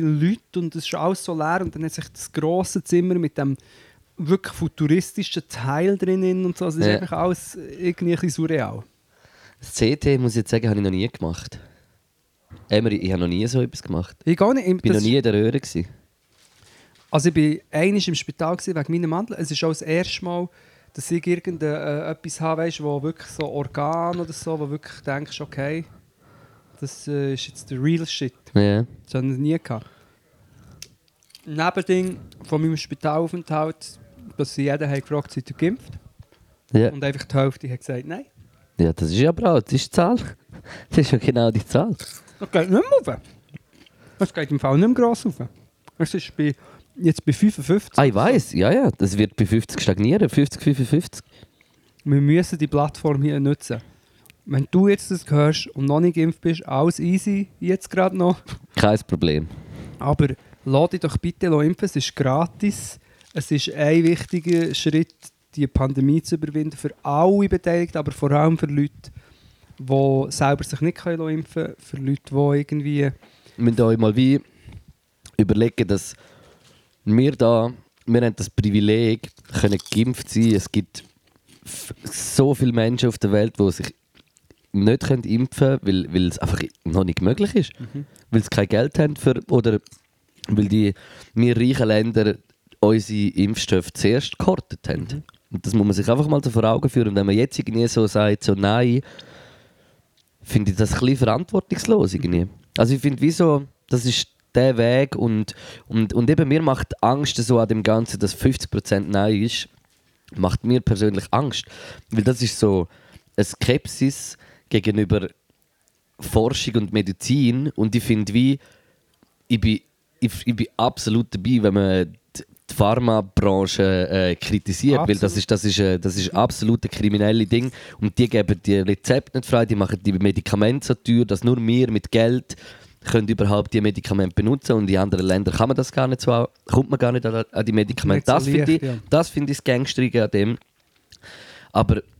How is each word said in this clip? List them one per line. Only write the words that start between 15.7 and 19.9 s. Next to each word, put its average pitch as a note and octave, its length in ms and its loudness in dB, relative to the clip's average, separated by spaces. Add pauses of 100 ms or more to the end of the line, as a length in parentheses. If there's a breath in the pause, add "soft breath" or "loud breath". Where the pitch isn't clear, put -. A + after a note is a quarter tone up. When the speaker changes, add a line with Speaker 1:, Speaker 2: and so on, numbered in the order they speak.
Speaker 1:
Also D#3 180 2
ich E3 40 -2
bin D3+ 280 2 (100)
einmal F#3+ 340 0
im E3+ 100 -2
Spital E3 420 -6
gewesen F3+ 180 -8
wegen D3+ 160 -4
meiner E3+ 160 -2
Mandel. F#3 320 -6
Es D#3 120 -6
ist D3 120 -4
auch E3 60 0
das D#3+ 140 -6
erste F3 420 -4